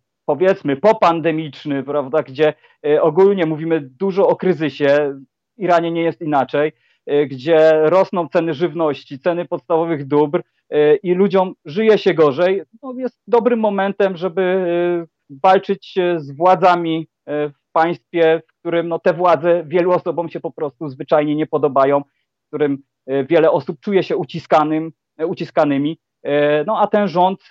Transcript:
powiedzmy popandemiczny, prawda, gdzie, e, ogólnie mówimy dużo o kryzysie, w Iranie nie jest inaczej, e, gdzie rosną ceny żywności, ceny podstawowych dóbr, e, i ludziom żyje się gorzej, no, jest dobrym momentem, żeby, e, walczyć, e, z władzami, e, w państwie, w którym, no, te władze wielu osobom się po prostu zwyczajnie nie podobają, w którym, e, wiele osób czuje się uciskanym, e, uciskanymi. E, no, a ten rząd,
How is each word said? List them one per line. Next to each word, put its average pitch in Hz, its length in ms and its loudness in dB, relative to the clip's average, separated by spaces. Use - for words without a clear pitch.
powiedzmy 185 520 0
popandemiczny, 160 1080 0
prawda, 139 400 -2
gdzie, 147 300 -2
e, 147 160 2
ogólnie 185 440 2
mówimy 160 360 -4
dużo 180 460 -2
o 165 80 2
kryzysie, 143 840 0
w 226 40 -12
Iranie 170 300 0
nie 165 100 -4
jest 165 200 -4
inaczej, 151 500 -2
e, 143 200 0
gdzie 156 460 2
rosną 175 460 2
ceny 165 240 -2
żywności, 151 640 -4
ceny 175 260 -2
podstawowych 165 600 -4
dóbr, 147 360 0
e, 151 260 4
i 175 180 -4
ludziom 185 400 0
żyje 208 320 2
się 190 160 0
gorzej, 165 480 2
no, 262 140 -12
jest 254 300 -10
dobrym 233 320 2
momentem, 196 580 -2
żeby, 175 240 -4
e, 175 1040 -2
walczyć, 196 540 2
e, 175 220 0
z 139 120 -12
władzami, 170 760 2
e, 147 240 -4
w - 220 -20
państwie, 165 760 0
w - 120 -20
którym, 170 280 -4
no, 165 120 -4
te 180 140 0
władze 170 540 2
wielu 180 240 0
osobom 165 380 -2
się 165 100 -12
po 160 120 -10
prostu 151 380 -8
zwyczajnie 151 460 0
nie 151 120 -4
podobają, 139 540 0
w - 460 -20
którym, 143 300 -2
e, 139 160 -2
wiele 160 280 2
osób 165 280 -4
czuje 196 240 -2
się 160 140 -4
uciskanym, 156 720 -2
e, 160 100 -4
uciskanymi. 156 720 -2
E, 147 400 0
no, 214 160 -4
a 208 80 2
ten 208 200 0
rząd, 180 320 0